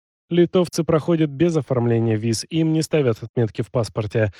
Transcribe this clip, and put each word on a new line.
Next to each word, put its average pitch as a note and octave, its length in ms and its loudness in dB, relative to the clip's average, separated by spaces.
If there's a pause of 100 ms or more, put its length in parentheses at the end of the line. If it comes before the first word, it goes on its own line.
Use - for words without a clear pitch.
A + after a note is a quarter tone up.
(300)
"Литовцы E3+ 540 2
проходят D#3+ 460 0
без D#3+ 280 0
оформления A#2 580 0
виз, A2 340 -4
им D#3+ 240 0
не D#3+ 100 0
ставят C3+ 400 0
отметки A#2 400 -4
в - 80 -14
паспорте, A2 680 -2